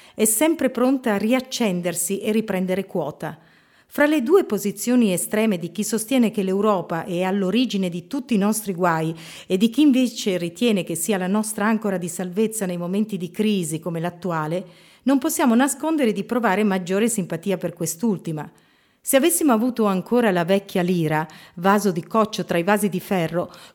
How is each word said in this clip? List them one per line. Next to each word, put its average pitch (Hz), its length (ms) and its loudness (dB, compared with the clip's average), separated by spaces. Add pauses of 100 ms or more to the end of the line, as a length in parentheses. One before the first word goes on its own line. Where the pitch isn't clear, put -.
(140)
è 214 120 2
sempre 302 440 2
pronta 254 440 0
a 196 40 0
riaccendersi 196 1040 -2
e 220 120 -2
riprendere 190 540 0
quota. 156 540 -6 (480)
Fra 294 200 2
le 302 160 2
due 339 200 4
posizioni 208 680 0
estreme 208 440 0
di 165 140 -8
chi 208 120 -6
sostiene 226 460 0
che 202 140 -2
l'Europa 185 640 0
è 175 160 -4
all'origine 196 680 0
di 170 200 -8
tutti 254 260 -4
i 208 40 4
nostri 208 360 0
guai 165 420 0 (320)
e 185 100 0
di 226 120 4
chi 277 140 2
invece 240 540 2
ritiene 175 460 0
che 165 120 -6
sia 196 220 -2
la 180 100 -2
nostra 214 400 0
ancora 214 300 0
di 175 120 -4
salvezza 196 560 -4
nei 180 100 -4
momenti 196 400 -2
di 175 160 -6
crisi 185 480 0
come 165 220 -4
l'attuale, 170 640 -4 (380)
non 277 140 2
possiamo 262 380 2
nascondere 277 560 2
di 190 140 -4
provare 220 400 0
maggiore 190 420 0
simpatia 185 500 -4
per 170 140 -6
quest'ultima. 165 800 -4 (480)
Se - 160 -2
avessimo 302 380 4
avuto 226 320 2
ancora 202 460 2
la 175 120 2
vecchia 196 380 0
lira, 160 440 0 (280)
vaso 196 380 2
di 160 120 -4
coccio 220 400 0
tra 175 140 -2
i 170 60 0
vasi 202 260 2
di 170 100 -2
ferro, 170 500 -2 (240)